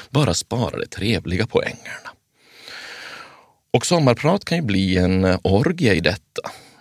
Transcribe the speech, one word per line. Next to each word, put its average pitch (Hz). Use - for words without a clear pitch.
bara 135
spara 110
de -
trevliga 98
poängerna. -
Och 123
sommarprat 160
kan 165
ju 175
bli 95
en, 92
eh, 92
orgie 117
i 85
detta. -